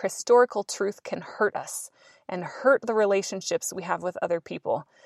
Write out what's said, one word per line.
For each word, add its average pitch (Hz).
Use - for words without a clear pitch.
historical 240
truth -
can -
hurt -
us -
and 180
hurt -
the 226
relationships 196
we 180
have 170
with 180
other 170
people. 151